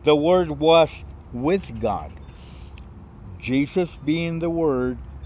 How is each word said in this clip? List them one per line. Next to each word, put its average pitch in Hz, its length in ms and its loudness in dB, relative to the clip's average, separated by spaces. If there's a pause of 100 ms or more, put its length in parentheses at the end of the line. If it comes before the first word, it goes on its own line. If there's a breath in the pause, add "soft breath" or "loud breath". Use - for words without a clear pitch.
"The 151 120 6
Word 165 360 4
was 156 520 4 (300)
with 127 460 -2
God." 90 320 -4 (1300 loud breath)
Jesus 143 560 -2
being 165 440 -2
the 170 100 -2
Word, 131 480 0 (280)